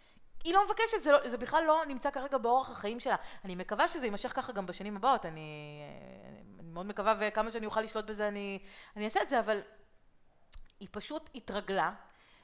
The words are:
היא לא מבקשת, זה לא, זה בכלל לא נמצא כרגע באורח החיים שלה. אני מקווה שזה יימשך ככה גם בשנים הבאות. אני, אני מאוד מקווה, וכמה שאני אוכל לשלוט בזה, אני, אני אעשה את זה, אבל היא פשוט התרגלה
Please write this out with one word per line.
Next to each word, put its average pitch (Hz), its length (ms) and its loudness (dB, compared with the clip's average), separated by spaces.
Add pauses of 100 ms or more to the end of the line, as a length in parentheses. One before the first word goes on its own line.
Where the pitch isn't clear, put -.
(440)
היא 339 100 2
לא 403 120 8
מבקשת, 415 360 2
זה 294 100 6
לא, 285 160 8
זה 240 100 -4
בכלל 285 260 2
לא 311 240 4
נמצא 277 240 -2
כרגע 277 260 -2
באורח 254 320 4
החיים 233 300 -4
שלה. 233 160 2 (300)
אני 180 100 -6
מקווה 208 320 2
שזה 311 180 2
יימשך 208 300 -2
ככה 254 160 -4
גם 202 140 -4
בשנים 196 300 -6
הבאות. 226 300 2
אני, 151 560 -10 (760)
אני 165 120 -14
מאוד 175 140 -8
מקווה, 208 340 2
וכמה 214 320 2
שאני 220 140 -4
אוכל 214 160 0
לשלוט 214 240 -4
בזה, 208 220 -2
אני, 202 320 -4 (360)
אני 208 100 -4
אעשה 349 160 2
את 403 80 -2
זה, 262 100 4
אבל 208 220 2 (1160)
היא 202 120 -14
פשוט 302 440 -6
התרגלה 196 560 -2 (520)